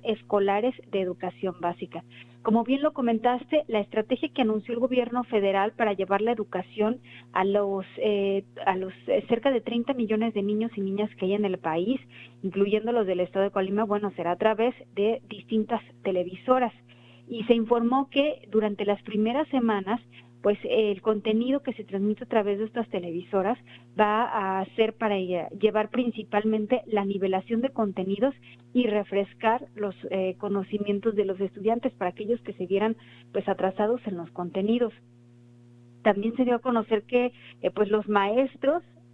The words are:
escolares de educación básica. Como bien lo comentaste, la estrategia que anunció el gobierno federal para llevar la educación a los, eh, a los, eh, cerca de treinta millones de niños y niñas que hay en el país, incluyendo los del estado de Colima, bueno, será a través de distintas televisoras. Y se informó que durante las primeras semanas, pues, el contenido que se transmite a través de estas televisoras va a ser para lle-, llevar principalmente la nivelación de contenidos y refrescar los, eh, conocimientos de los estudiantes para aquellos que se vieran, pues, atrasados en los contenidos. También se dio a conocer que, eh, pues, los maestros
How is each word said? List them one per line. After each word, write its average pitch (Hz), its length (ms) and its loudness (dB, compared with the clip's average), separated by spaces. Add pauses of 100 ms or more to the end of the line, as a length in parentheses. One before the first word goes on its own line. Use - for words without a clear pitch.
escolares 208 720 0 (160)
de 196 80 0
educación 180 600 -4
básica. 170 420 -6 (380)
Como 226 240 4
bien 269 160 0
lo 302 100 2
comentaste, 247 760 0
la 220 120 0
estrategia 220 540 -2
que - 80 -2
anunció 220 320 0
el 233 80 -2
gobierno 247 420 0
federal 196 540 2
para 220 160 2
llevar 190 280 0
la 233 120 2
educación 214 680 -2 (320)
a 190 140 2
los, 196 400 0 (120)
eh, 196 460 0 (220)
a 190 100 2
los, 190 160 -6 (160)
eh, 202 220 2
cerca 240 220 2
de 240 100 0
treinta 233 320 -4
millones 220 400 0
de 202 80 -2
niños 214 340 -2
y 202 60 -4
niñas 202 340 -2
que 196 100 -4
hay 190 100 0
en 208 100 0
el 185 140 -2
país, 180 420 -2 (400)
incluyendo 208 500 0
los 226 160 2
del 180 140 0
estado 190 240 0
de 202 60 -2
Colima, 196 340 0
bueno, 208 300 0
será 170 160 -2
a 180 60 0
través 220 380 2 (200)
de 208 340 0
distintas 220 520 -2 (220)
televisoras. 190 680 -2 (560)
Y 226 140 -8
se 233 100 2
informó 233 560 2
que 285 400 0
durante 208 340 0
las 202 200 0
primeras 220 460 -2
semanas, 226 520 0 (400)
pues, 208 220 2
el 208 380 0
contenido 226 600 0
que 262 120 -6
se 208 100 -12
transmite 202 400 -2
a 240 40 -14
través 202 320 0
de 214 40 -2
estas 220 240 -4
televisoras 185 720 -2 (400)
va 208 640 0
a 190 40 -4 (120)
ser 220 160 2
para 208 240 -2
lle-, 180 320 -2 (100)
llevar 214 300 2
principalmente 220 960 0
la 208 160 0
nivelación 196 560 -2
de 269 120 -2
contenidos 202 600 -2 (400)
y 247 140 2
refrescar 208 880 0
los, 202 180 -6 (160)
eh, 185 280 -2
conocimientos 202 800 -2
de 202 100 2
los 190 160 -4
estudiantes 220 500 0
para 180 200 -2
aquellos 220 300 -2
que 202 120 -10
se 185 140 -6
vieran, 202 280 2 (380)
pues, 202 160 -2
atrasados 208 580 0
en 196 80 -4
los 170 160 -10
contenidos. 208 640 0 (1120)
También 214 340 2
se 254 80 4
dio 240 100 4
a 233 40 -2
conocer 226 440 0
que, 247 300 0 (280)
eh, 180 100 0
pues, 208 180 2
los 214 180 2
maestros 247 720 2 (320)